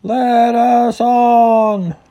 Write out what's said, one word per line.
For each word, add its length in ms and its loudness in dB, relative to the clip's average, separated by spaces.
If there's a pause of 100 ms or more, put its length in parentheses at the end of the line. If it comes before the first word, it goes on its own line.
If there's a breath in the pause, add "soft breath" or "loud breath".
Let 540 0
us 440 0
on 960 0 (160)